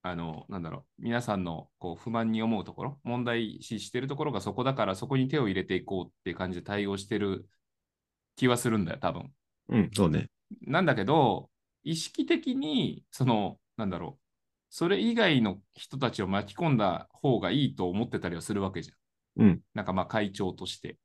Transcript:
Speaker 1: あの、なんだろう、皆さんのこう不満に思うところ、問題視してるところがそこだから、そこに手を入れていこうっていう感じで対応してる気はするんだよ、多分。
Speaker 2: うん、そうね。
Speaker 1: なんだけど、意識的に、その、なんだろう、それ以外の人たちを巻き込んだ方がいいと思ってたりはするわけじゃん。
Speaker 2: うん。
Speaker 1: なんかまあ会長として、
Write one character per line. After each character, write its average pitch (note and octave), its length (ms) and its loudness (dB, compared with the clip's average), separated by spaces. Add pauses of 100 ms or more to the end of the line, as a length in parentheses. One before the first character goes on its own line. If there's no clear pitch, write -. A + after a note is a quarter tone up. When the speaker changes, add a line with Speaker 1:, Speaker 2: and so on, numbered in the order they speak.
Speaker 1:
あ F2+ 120 -6
の、 E2+ 340 -8
な F#2+ 120 -8
ん - 20 -8
だ D#2+ 80 -8
ろ - 160 -12 (140)
う、 - 20 -12
皆 A#2 180 0
さ A2 140 -2
ん F#2+ 80 -2
の E2 260 -8 (100)
こ F2 160 -8
う - 20 -12
不 - 140 -10
満 A2+ 200 0
に A2 100 0
思 A2+ 200 0
う E2+ 40 -8
と F#2 80 -14
こ F#2+ 120 -10
ろ、 C#3 180 -8
問 A#2+ 220 -4
題 A#2 380 -2
視 G#2+ 180 -8
し - 100 -12
て D3+ 100 -4
る C3+ 60 -6
と C#3 80 -6
こ D3+ 100 -6
ろ D3 80 -2
が G2+ 80 -2
そ G2 140 -6
こ B2+ 80 -2
だ C3 120 2
か A#2 120 0
ら、 F#2+ 80 0
そ G#2+ 140 -8
こ C3+ 80 0
に B2+ 120 4
手 D3 120 2
を A2+ 80 2
入 F#2+ 60 0
れ F#2+ 100 0
て F#2+ 100 -2
い F2+ 100 0
こ F#2 180 -4
う - 40 -8
っ - 40 -20 (120)
て F#2 80 -6
い E2+ 40 -4
う - 20 -10
感 F#2 160 -4
じ F2+ 80 -8
で - 40 -18
対 G2+ 220 -2
応 G2 100 -2
し G2 100 -8
て G#2+ 120 -2
る G2 300 -2 (880)
気 C3 100 2
は A#2+ 100 6
す A#2+ 140 0
る A2+ 80 4
ん F#2+ 60 2
だ D#2+ 80 -4
よ、 - 80 -8
多 F2+ 100 0
分。 - 220 -10 (380)
Speaker 2:
う A#2+ 80 4
ん、 F#2+ 140 4
そ G2+ 140 4
う D#2+ 40 6
ね。 D2+ 200 0 (320)
Speaker 1:
な E3 200 2
ん F3+ 40 4
だ C#3+ 80 4
け G2 100 0
ど、 B2 460 4 (340)
意 D#3+ 120 -2
識 - 300 -6
的 D#4+ 300 0
に、 C4 540 -2
そ - 140 -2
の、 G#2+ 340 2 (180)
な A2 100 -4
ん F#2+ 40 0
だ F2 80 -4
ろ E2+ 220 -10
う、 - 40 -20 (460)
そ E3+ 180 0
れ G3+ 120 2
以 A#3 140 2
外 F3+ 260 6
の G2+ 200 2 (120)
人 - 240 -14
た C3 140 2
ち - 120 -2
を F#2 40 2
巻 G2 280 0
き - 40 -14
込 E3 120 2
ん C3 60 6
だ F#2+ 340 2
方 B2 300 2
が F2+ 100 2
い C3+ 160 2
い - 80 -2
と F#2 140 0
思 G2+ 160 0
っ - 40 -6
て G#2 120 -4
た F2+ 80 -4
り E2+ 80 -4
は E2 60 -8
す G#2+ 100 -6
る G2+ 100 0
わ F#2+ 100 0
け E2+ 100 -8
じ - 80 -14
ゃ - 520 -4
ん。 - 20 8
Speaker 2:
う - 20 10
ん。 F2+ 140 6 (120)
Speaker 1:
な G#2+ 100 -4
ん F#2 40 -4
か F#2+ 60 -4
ま F#2 100 0
あ - 40 -2
会 G#2 260 -2
長 G2 200 -2
と F#2 140 -12
し - 120 -10
て、 - 260 -14